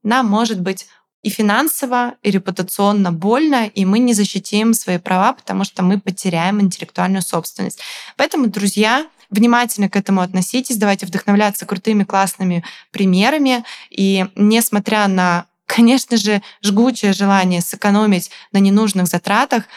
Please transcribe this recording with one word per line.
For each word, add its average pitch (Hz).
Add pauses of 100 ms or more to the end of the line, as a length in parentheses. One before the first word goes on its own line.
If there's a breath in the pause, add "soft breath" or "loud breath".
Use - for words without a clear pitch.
нам 240
может 220
быть - (360 soft breath)
и 214
финансово, 247
и 208
репутационно 190
больно, 226
и 196
мы 196
не 247
защитим 208
свои 185
права, 185
потому 190
что -
мы 190
потеряем 185
интеллектуальную 185
собственность. - (360 loud breath)
Поэтому, 302
друзья, 214 (220 soft breath)
внимательно 233
к -
этому 196
относитесь, 185
давайте 202
вдохновляться 202
крутыми, 208
классными 185 (280 loud breath)
примерами. 233 (240 loud breath)
И 190 (100)
несмотря 214
на, 180 (180)
конечно 233
же, 208 (200 loud breath)
жгучее 208
желание 190
сэкономить 202 (240 loud breath)
на 196
ненужных 196
затратах, 226 (140 loud breath)